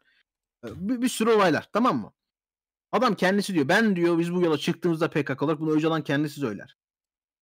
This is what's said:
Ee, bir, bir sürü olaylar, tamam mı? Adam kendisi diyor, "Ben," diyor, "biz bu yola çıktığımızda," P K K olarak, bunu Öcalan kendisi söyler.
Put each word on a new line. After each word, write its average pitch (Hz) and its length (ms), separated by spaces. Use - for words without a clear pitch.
Ee, 147 240
bir, 247 140
bir 254 60
sürü 226 220
olaylar, 180 420
tamam 214 260
mı? - 140
Adam 220 220
kendisi 190 400
diyor, 139 140
"Ben," 208 280
diyor, 170 220
"biz 170 160
bu 180 80
yola 160 160
çıktığımızda," 165 520
P 147 140
K 135 120
K 143 80
olarak, 151 160
bunu 156 120
Öcalan 160 320
kendisi 147 360
söyler. 104 360